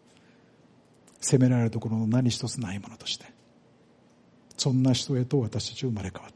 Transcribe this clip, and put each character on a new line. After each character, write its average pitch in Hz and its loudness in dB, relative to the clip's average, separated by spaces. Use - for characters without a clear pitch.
責 127 4
め 127 6
ら 123 4
れ 117 4
る 113 0
と 117 -4
こ 113 -6
ろ 110 0
の 110 0
何 123 2
一 113 -2
つ 123 -6
な 95 -6
い 101 -8
も - -12
の - -18
と - -14
し - -6
て、 - -20
そ 139 0
ん 131 4
な 131 4
人 127 0
へ 123 0
と 135 0
私 104 -4
た - -18
ち - -8
は 127 -2
生 110 -4
ま 98 -6
れ 92 -6
変 - -12
わ - -20
っ - -20